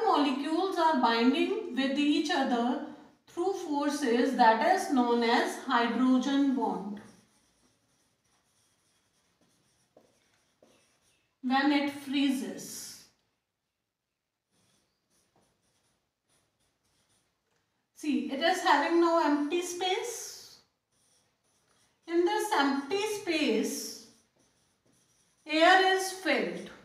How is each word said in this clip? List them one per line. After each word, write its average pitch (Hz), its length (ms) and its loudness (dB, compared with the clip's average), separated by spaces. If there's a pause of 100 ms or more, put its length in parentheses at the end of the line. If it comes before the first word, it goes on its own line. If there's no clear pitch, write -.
molecules 320 720 0
are 320 240 2
binding 262 720 0
with 269 220 -2
each 294 340 0
other 247 540 -2 (420)
through 370 260 -4
forces 285 800 -2
that 226 300 4 (100)
is 381 160 -4
known 240 320 2
as 233 420 0
hydrogen 254 920 0
bond. 202 460 -6 (4000)
When 269 300 2
it 285 200 0
freezes. - 1120 -4 (4000)
See, 269 360 -2
it 269 80 -6
is 349 220 2
having 339 400 4
now 330 240 4
empty 294 360 0
space. - 1000 -6 (1500)
In 339 160 2
this 415 300 0
empty 285 480 0 (200)
space, - 840 -4 (1400)
air 370 500 4
is - 160 -4
filled. 233 580 -4 (160)